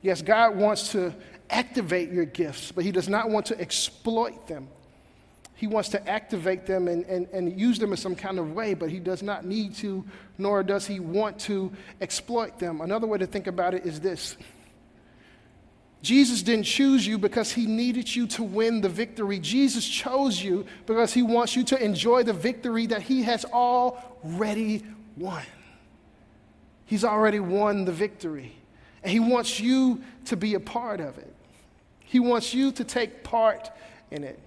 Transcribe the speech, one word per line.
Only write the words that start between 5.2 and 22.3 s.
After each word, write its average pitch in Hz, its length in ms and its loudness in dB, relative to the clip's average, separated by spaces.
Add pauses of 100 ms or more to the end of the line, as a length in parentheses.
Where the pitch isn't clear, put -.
He 214 120 -6
wants 214 220 0
to 202 200 -4
activate 190 560 -2
them 185 240 0
and, 175 160 -2
and, 180 260 -4
and 180 260 -4
use 214 220 2
them 208 120 0
in 175 60 -2
some 185 180 -4
kind 190 220 -6
of 160 140 -4
way, 208 220 -2
but 160 160 -4
he 180 100 -6
does 185 240 -6
not 202 220 -6
need 202 300 -4
to, 190 280 -6 (340)
nor 196 240 2
does 196 240 0
he 196 140 -6
want 202 420 -2
to 190 300 -2 (300)
exploit - 580 -4
them. 165 220 -4
Another 214 260 -2
way 208 120 0
to 185 80 0
think 196 200 -6
about 180 280 0
it 180 100 -4
is 151 160 -6
this. 175 340 -4 (1700)
Jesus 240 400 6
didn't 214 240 2
choose 269 400 6
you 214 140 0
because 214 320 0
he 233 160 0
needed 233 480 0
you 240 100 0
to - 160 -4
win 220 400 0
the 196 80 2
victory. 202 480 -4
Jesus 226 500 2
chose 254 540 0
you 196 240 0 (220)
because 226 260 2
he 247 80 6
wants 233 340 2
you 254 100 2
to 262 140 2
enjoy 220 440 4
the 226 100 2